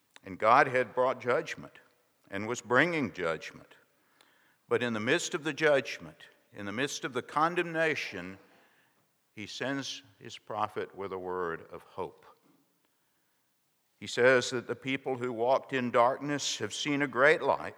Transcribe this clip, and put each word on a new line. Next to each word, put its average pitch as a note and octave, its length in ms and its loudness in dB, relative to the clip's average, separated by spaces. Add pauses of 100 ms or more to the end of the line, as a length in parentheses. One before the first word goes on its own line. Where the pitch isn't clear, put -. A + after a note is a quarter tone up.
(240)
And F#2+ 160 -12
God B2+ 280 8
had B2 280 0
brought B2+ 240 2
judgment B2+ 540 -2 (560)
and G2+ 180 -6
was A#2+ 140 -4
bringing C3+ 500 2
judgment. E2 640 -6 (920)
But A#2 120 2
in A#2+ 120 0
the G#2+ 80 -2
midst C#3+ 320 0
of D#3+ 100 -6
the D3+ 100 -2
judgment, C3+ 680 0 (300)
in G#2 120 -10
the G2 60 -6
midst C3 320 -4
of D3+ 80 -6
the A#2+ 100 -4
condemnation, D#3+ 1160 -2 (1000)
he G#2 120 -10
sends C3 560 -6 (160)
his A#2 180 -16
prophet G#2+ 580 -6
with F#2+ 180 -8
a F#2+ 40 -4
word F2+ 440 -4 (100)
of E2+ 120 -14
hope. - 420 -12 (1700)
He G#2+ 80 -12
says B2 420 4
that B2 180 -6
the A#2 80 -4
people C3+ 400 -4
who B2 160 -4
walked A#2+ 420 0
in B2 180 0
darkness C3+ 640 2
have G#2+ 160 -6
seen C#3+ 280 -2
a C#3+ 60 0
great C3+ 340 4
light. F#2+ 360 -2